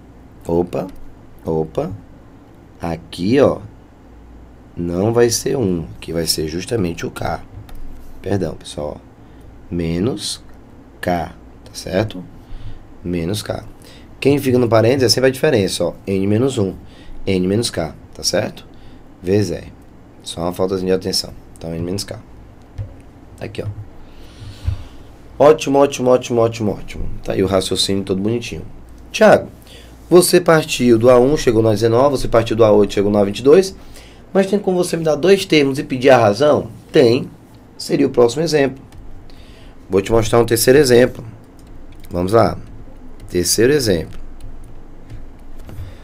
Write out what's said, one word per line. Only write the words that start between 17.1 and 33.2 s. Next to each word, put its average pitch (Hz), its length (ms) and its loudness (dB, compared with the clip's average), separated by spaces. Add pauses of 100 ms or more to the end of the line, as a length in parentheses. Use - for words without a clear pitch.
N 92 220 0
menos 107 240 0
K, 80 240 -6 (200)
tá - 100 -16
certo? - 420 -4 (560)
Vezes 92 300 0
R. - 200 -10 (520)
Só - 160 -10
uma 87 120 -2
faltazinha 92 360 -2
de 92 80 2
atenção. - 360 -6 (240)
Então, 82 160 -10
N 82 120 -6
menos 95 180 -6
K. - 160 -12 (1160)
Tá - 80 -14
aqui, - 180 -10
ó. - 40 -10 (1700)
Ótimo, 139 400 4
ótimo, 139 320 2
ótimo, 123 300 2
ótimo, 113 320 0
ótimo. - 320 -8 (180)
Tá 113 120 -6
aí 98 100 2
o - 20 2
raciocínio 95 560 0
todo 95 180 -2
bonitinho. 107 420 -4 (500)
Thiago, 190 360 4 (640)
você 175 300 6
partiu 156 580 4
do 117 120 6
A 123 100 8
um, 139 160 4
chegou 113 260 2
no 110 60 2
A 107 60 2
dezenove, 117 420 2
você 120 100 -4
partiu 113 300 2
do 113 80 6
A 107 80 6
oito, 101 220 4
chegou 104 180 2
no 104 60 2
A 104 60 4